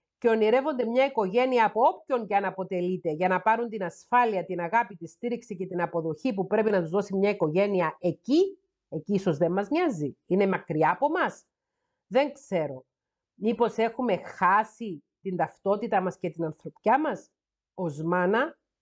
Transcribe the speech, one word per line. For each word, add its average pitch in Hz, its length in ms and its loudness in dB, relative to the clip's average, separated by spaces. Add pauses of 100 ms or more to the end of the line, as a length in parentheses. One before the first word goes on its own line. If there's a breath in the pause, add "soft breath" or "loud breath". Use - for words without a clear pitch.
(180)
και 233 120 2
ονειρεύονται 240 560 2
μια 247 200 2
οικογένεια 240 600 2
από 208 160 0
όποιον 247 460 0
και 208 80 0
αν 196 100 0
αποτελείται, 180 640 -4
για 160 160 0
να 185 140 0
πάρουν 233 280 0
την 202 140 -8
ασφάλεια, 214 640 0
την 175 140 -6
αγάπη, 196 360 -2
τη 165 120 -14
στήριξη 220 480 -8
και 180 100 -8
την 175 160 -4
αποδοχή 170 520 -2
που 190 140 -4
πρέπει 214 220 2
να 196 120 2
τους 160 80 -4
δώσει 196 260 -2
μια 196 140 2
οικογένεια 185 680 0
εκεί, 311 600 0 (300)
εκεί 165 240 -6
ίσως 185 240 0
δεν 165 140 2
μας 196 180 -2
νοιάζει, 262 560 -2
είναι 196 220 2
μακριά 180 440 0
από 285 180 0
μας. 311 360 -4 (640)
Δεν 269 260 0
ξέρω. 143 520 -6 (500)
Μήπως 220 400 0
έχουμε 226 480 0
χάσει 196 800 0 (220)
την 185 120 -4
ταυτότητά 196 640 -2
μας 180 160 -4
και 180 120 -6
την 165 140 -6
ανθρωπιά 180 560 -2
μας, 285 320 -6 (420)
ως 156 280 -6
μάνα, 180 580 0 (220)